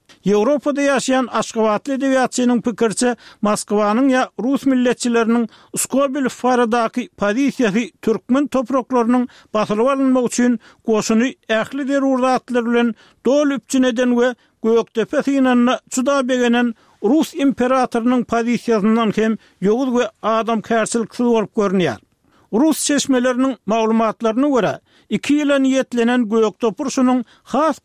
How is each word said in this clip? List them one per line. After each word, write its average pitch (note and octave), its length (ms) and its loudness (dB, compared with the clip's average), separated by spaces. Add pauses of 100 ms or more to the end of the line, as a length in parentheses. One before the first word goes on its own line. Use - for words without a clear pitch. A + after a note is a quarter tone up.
(260)
Ýewropada C4+ 580 2
ýaşaýan C4 480 0
Aşgabatly A3 640 -2
edebiýatçynyň B3+ 640 0
pikirçe, A#3 540 -2 (260)
Moskwanyň G#3 680 0
ýa B3+ 120 2 (200)
rus C4+ 220 -2
milletçileriniň A#3+ 800 0 (320)
Skobel C4+ 500 -2 (160)
baradaky A#3+ 640 0 (140)
pozisiýasy G#3+ 720 0 (100)
türkmen B3 460 0
topraklarynyň B3 800 0 (260)
basylyp G#3+ 340 0
alynmagy C4 380 2
üçin A#3+ 340 0 (260)
goşuny A3 440 0 (200)
ähli A3+ 380 -4
derur C4+ 320 0
zatlar B3 460 -2
bilen A#3+ 300 0 (300)
dol C#4+ 260 2
üpçün C4 320 -2
eden B3 360 0
we A#3+ 160 0 (280)
Göktepe A3+ 600 0
synanyna B3+ 560 2 (100)
çuda C4+ 400 -2
begenen A#3+ 460 0 (280)
rus C4+ 300 0
imperatorynyň B3 920 0
pozisiýasyndan A3+ 920 0
hem A3 200 0 (240)
ýowuz A#3 340 0
we A#3+ 140 0 (120)
adam A3 400 -2
kärçiliksiz A3+ 640 -2
bolup A3+ 300 0
görünýär. F#3 420 0 (560)
Rus C#4+ 320 2
çeşmeleriniň B3+ 800 0
maglumatlaryna A3+ 800 0
görä, G#3+ 320 0 (300)
iki B3 240 -2
ýyla C#4+ 280 2
niýetlenen B3 680 0
Gökte A3 440 0
purşunyň B3+ 500 0 (200)
has C#4+ 420 -2